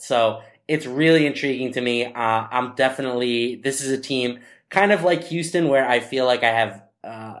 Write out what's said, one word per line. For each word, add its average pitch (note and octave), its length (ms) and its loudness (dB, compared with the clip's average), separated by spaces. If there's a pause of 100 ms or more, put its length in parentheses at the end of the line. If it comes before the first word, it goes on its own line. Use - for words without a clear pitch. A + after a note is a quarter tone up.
So A2+ 420 0 (260)
it's D3+ 180 -2
really D3+ 400 4
intriguing C3 460 -2
to B2+ 80 -4
me. A#2+ 240 0
Uh, A#2+ 100 -10
I'm A#2 640 -2
definitely, B2 800 -2
this C3+ 240 -4
is C3+ 100 -4
a C3+ 100 0
team B2 380 -4 (300)
kind G3+ 240 4
of F3 100 2
like F3 220 2
Houston E3 420 -2
where C3+ 220 4
I B2 100 4
feel B2+ 260 -4
like B2 200 2
I A#2 80 4
have, A2+ 320 -2 (180)
uh, A2 380 -14